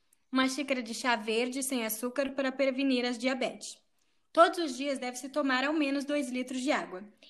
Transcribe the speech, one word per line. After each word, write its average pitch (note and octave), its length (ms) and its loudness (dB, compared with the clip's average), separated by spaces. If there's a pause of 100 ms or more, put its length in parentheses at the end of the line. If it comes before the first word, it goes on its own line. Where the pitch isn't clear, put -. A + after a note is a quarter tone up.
(320)
Uma C4 160 4
xícara C4 360 -2
de A#3 100 -6
chá A#3+ 220 0
verde A#3 480 0
sem C4 200 -2
açúcar B3 520 -2
para C4 160 0
prevenir C4 540 2
as B3 120 -2
diabetes. B3 580 -4 (560)
Todos F4 280 6
os C#4 180 -2
dias C#4 220 -2
deve-se B3 300 -8
tomar C4+ 340 2
ao D4 100 0
menos C#4 320 2
dois C#4+ 240 -2
litros B3+ 320 -4
de C#4 100 0
água, F#3 320 -2 (260)